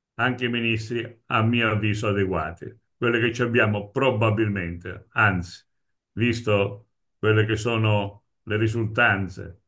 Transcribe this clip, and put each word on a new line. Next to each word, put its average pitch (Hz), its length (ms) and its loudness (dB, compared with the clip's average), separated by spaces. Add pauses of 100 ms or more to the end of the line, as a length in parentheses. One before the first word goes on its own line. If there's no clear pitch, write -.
(140)
anche 123 340 -2
ministri, 117 800 -4
a 113 160 0
mio 113 280 2
avviso, 107 380 0
adeguati. 92 720 -4 (160)
Quelle 120 240 0
che 117 120 0
ci 123 100 -4
abbiamo 110 480 0
probabilmente, 104 1200 -2
anzi, 95 520 0 (480)
visto 110 760 0 (300)
quelle 107 280 4
che 110 100 0
sono 107 680 0 (200)
le 104 140 -2
risultanze 107 1080 0